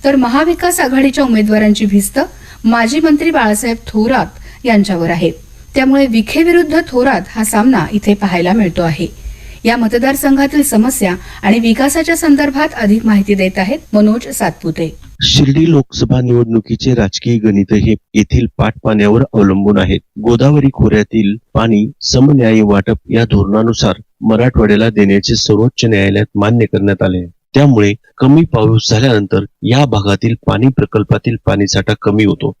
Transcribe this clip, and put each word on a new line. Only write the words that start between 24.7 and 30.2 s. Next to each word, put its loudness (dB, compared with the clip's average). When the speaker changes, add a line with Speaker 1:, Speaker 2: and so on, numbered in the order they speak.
Speaker 2:
देण्याचे 2
सर्वोच्च 0
न्यायालयात 0
मान्य 2
करण्यात -2
आले. -2
त्यामुळे 2
कमी 4
पाऊस 0
झाल्यानंतर 0
या 2
भागातील -2